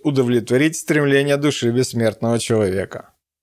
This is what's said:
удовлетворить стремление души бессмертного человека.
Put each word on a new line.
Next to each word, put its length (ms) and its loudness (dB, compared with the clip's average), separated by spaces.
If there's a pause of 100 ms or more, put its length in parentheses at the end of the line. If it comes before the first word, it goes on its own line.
удовлетворить 720 0
стремление 600 0
души 340 0
бессмертного 680 0
человека. 760 -2 (300)